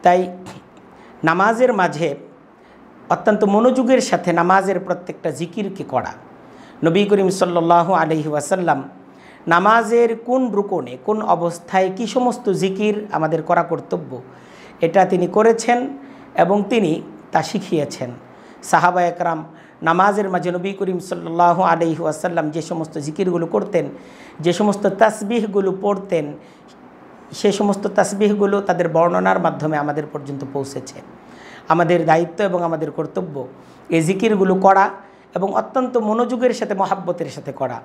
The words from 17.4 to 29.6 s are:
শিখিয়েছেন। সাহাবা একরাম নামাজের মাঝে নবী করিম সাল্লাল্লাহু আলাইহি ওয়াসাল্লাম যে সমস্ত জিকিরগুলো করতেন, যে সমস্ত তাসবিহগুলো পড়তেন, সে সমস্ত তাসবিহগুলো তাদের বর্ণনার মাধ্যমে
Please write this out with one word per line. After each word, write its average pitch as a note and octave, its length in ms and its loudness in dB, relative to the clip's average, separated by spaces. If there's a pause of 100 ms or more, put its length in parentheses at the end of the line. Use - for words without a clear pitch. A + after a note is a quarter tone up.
শিখিয়েছেন। C#3+ 680 -6 (520)
সাহাবা F3 380 4
একরাম E3+ 440 -2 (360)
নামাজের F#3+ 480 2
মাঝে F3 220 -2
নবী F3+ 220 -6
করিম F#3 260 -4
সাল্লাল্লাহু E3+ 640 0
আলাইহি E3 380 0
ওয়াসাল্লাম D#3 480 -2
যে D#3 120 -6
সমস্ত D#3+ 360 -8
জিকিরগুলো E3 480 -2
করতেন, E3 440 -2 (500)
যে E3+ 140 2
সমস্ত G3+ 340 0
তাসবিহগুলো G3+ 960 0
পড়তেন, F#3 520 -2 (1000)
সে G#3 200 0
সমস্ত G3+ 360 -2
তাসবিহগুলো G3+ 760 2
তাদের E3+ 280 0
বর্ণনার F3+ 500 2
মাধ্যমে D#3 380 -2